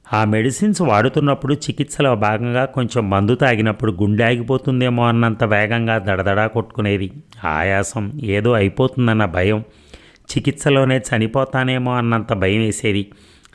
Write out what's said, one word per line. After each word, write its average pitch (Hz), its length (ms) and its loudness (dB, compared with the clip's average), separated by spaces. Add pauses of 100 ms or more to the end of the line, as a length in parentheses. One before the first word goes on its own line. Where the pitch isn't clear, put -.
(140)
ఆ 107 100 4
మెడిసిన్స్ 120 580 0
వాడుతున్నప్పుడు 135 720 2
చికిత్సలో 143 640 -2
భాగంగా 113 500 0
కొంచెం 120 440 -2
మందు 101 260 2
తాగినప్పుడు 110 560 2
గుండె 104 320 2
ఆగిపోతుందేమో 123 840 0
అన్నంత 117 360 2
వేగంగా 110 540 0
దడదడా 98 500 0
కొట్టుకునేది. 101 640 -2 (340)
ఆయాసం, 98 800 -2
ఏదో 107 280 0
అయిపోతుందన్న 113 720 2
భయం, 95 380 0 (720)
చికిత్సలోనే 135 600 0
చనిపోతానేమో 127 1000 -2
అన్నంత 117 380 -2
భయం 98 280 2
వేసేది. 104 500 -2 (440)